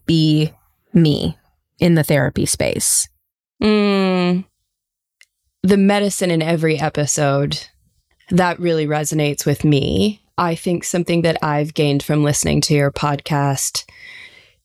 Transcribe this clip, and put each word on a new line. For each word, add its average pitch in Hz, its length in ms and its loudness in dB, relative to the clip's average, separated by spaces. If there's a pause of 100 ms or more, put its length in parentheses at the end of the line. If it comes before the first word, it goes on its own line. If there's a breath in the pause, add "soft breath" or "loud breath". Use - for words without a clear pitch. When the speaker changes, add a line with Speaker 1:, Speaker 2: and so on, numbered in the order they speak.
Speaker 1:
be 156 460 2 (420)
me 160 440 2 (420)
in 170 160 4
the 156 80 2
therapy 139 420 0
space. - 600 -2 (540)
Speaker 2:
Mm. 196 840 2 (1160)
The 196 140 4
medicine 202 540 2
in 165 100 0
every 160 380 0
episode, 147 880 -2 (600)
that 175 300 0
really 165 280 0
resonates 151 580 -2
with 147 180 0
me. 185 580 0 (160)
I 170 180 -2
think 175 280 -4
something 170 400 -2
that 165 200 0
I've 151 300 -2
gained 143 300 0
from 151 200 0
listening 147 380 0
to - 120 -2
your 143 180 2
podcast 143 920 -4 (800 loud breath)